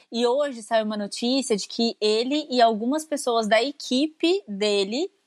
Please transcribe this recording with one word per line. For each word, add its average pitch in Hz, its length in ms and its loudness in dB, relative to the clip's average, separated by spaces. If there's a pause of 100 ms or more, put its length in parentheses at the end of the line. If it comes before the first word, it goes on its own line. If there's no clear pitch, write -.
(120)
E 233 160 0
hoje 262 340 -2
saiu 220 240 0
uma 214 100 -4
notícia 240 640 -2
de - 100 -6
que 233 320 -2
ele 247 500 0
e 247 120 2
algumas 233 420 2
pessoas 233 440 -2
da 220 140 4
equipe 311 840 -2
dele, 208 640 -2 (140)